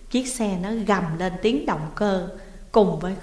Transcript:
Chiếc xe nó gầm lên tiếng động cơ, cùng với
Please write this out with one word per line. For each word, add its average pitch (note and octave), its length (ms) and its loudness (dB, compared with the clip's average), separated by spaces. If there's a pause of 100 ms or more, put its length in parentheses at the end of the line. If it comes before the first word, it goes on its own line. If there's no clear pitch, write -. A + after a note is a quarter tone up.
(120)
Chiếc B3+ 160 0
xe G3+ 340 -2
nó G3 80 -2 (180)
gầm F#3+ 160 4 (160)
lên F3+ 220 -2
tiếng B3 240 2
động D#3 300 -2
cơ, F#3+ 340 0 (420)
cùng F3 280 6
với F#3 240 -4